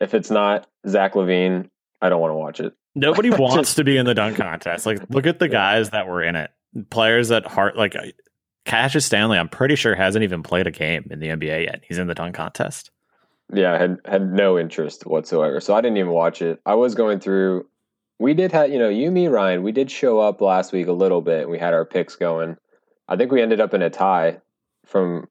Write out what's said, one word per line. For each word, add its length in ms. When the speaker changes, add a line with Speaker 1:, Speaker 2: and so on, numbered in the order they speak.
Speaker 1:
if 140
it's 160
not 360
Zach 240
LaVine, 560
I 80
don't 140
wanna 160
watch 220
it. 120
Speaker 2:
Nobody 360
Speaker 1:
<laughs> 80
Speaker 2:
wants 360
to 100
be 140
in 80
the 80
dunk 240
contest. 480
Like, 240
look 160
at 120
the 100
Speaker 1:
Yeah. 40
Speaker 2:
guys 380
that 160
were 160
in 120
it. 160
Players 400
that 160
heart, 320
like, 180
I, 200
Cassius 400
Stanley, 340
I'm 100
pretty 280
sure, 180
hasn't 280
even 200
played 240
a 40
game 400
in 100
the 100
N 80
B 120
A 120
yet. 240
He's 120
in 80
the 80
dunk 200
contest. 560
Speaker 1:
Yeah, 220
I 40
had, 280
had 260
no 260
interest 480
whatsoever, 540
so 140
I 80
didn't 160
even 140
watch 280
it. 240
I 100
was 200
going 260
through, 460
we 140
did 200
have, 180
you 80
know, 100
you, 220
me, 180
Ryan, 340
we 80
did 200
show 280
up 220
last 320
week 140
a 60
little 280
bit, 220
and 80
we 80
had 160
our 100
picks 320
going. 400
I 100
think 140
we 120
ended 180
up 140
in 80
a 80
tie 480
from, 440